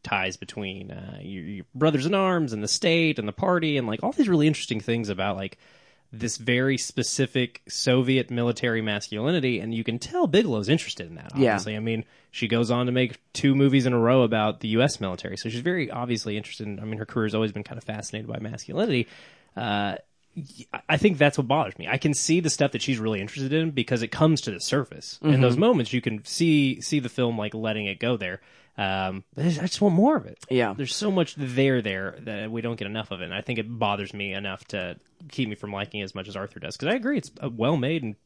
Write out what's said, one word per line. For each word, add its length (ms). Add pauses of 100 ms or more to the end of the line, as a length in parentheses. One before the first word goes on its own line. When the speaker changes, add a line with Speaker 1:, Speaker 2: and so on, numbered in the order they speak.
Speaker 1:
ties 320
between, 540
uh, 300
your, 220
your 220 (100)
brothers 300
in 100
arms 380
and 100
the 60
state 500
and 80
the 60
party 440
and, 100
like, 160
all 100
these 160
really 180
interesting 320
things 300
about, 260
like, 220 (560)
this 240
very 400
specific 920
Soviet 640
military 500
masculinity, 760
and 140
you 100
can 160
tell 280
Bigelow's 420
interested 380
in 80
that, 200
Speaker 2:
Yeah. 200
Speaker 1:
obviously. 200
I 60
mean, 240 (260)
she 160
goes 240
on 140
to 80
make 240 (160)
two 200
movies 320
in 60
a 80
row 240
about 380
the 80
U 120
S 200
military, 340
so 140
she's 120
very 300
obviously 460
interested 300
in, 120
I 60
mean, 140
her 60
career's 300
always 160
been 120
kind 140
of 60
fascinated 480
by 80
masculinity. 680 (500)
Uh, 380 (400)
y-, 80 (440)
I 100
think 200
that's 200
what 100
bothers 300
me. 100
I 100
can 160
see 260
the 100
stuff 240
that 80
she's 180
really 200
interested 320
in 200
because 300
it 80
comes 320
to 100
the 100
surface. 600
In 200
those 120
Speaker 2:
Mm-hmm. 80
Speaker 1:
moments, 300
you 100
can 220
see, 580
see 180
the 100
film, 280
like, 160
letting 340
it 120
go 160
there. 260 (360)
Um, 460 (140)
I 60
just, 160
I 80
just 120
want 160
more 220
of 80
it. 120 (120)
Speaker 2:
Yeah. 260
Speaker 1:
There's 180
so 160
much 280
there, 440
there 420
that 280
we 80
don't 160
get 120
enough 240
of 100
it. 40
And 80
I 60
think 180
it 60 (160)
bothers 340
me 200
enough 320
to 320 (340)
keep 160
me 80
from 160
liking 300
it 20
as 100
much 140
as 80
Arthur 240
does. 160
'Cause 140
I 60
agree, 220
it's 220
a 80
well-made 560
and 120 (100)